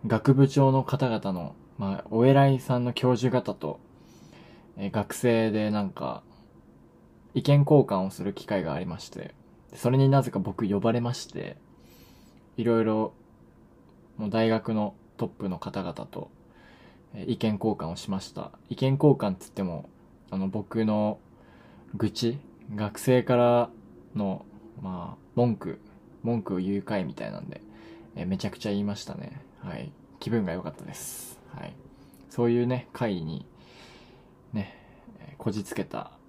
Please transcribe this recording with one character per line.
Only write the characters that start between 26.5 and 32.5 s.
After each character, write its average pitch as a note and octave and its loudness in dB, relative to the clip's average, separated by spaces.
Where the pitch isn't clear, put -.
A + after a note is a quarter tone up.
を F2+ -2
言 G2 -2
う - -14
会 G2 -4
み C2 -8
た A1 -10
い G#1 -10
な G1+ -10
ん - -12
で、 - -14
え E2+ -8
ー、 - -6
め F#2+ -2
ち G2+ -6
ゃ G2 -2
く - -16
ち A2 -6
ゃ G2+ -2
言 G2+ -2
い G2+ -2
ま G2+ -4
し - -14
た - -12
ね。 - -14
は F2+ -10
い。 - -12
気 - -6
分 A2 2
が E2+ -4
良 F2+ -6
か D#2+ -8
っ C#2+ -18
た - -18
で - -16
す。 - -14
は - -12
い。 - -14
そ A#2+ 0
う A#2 4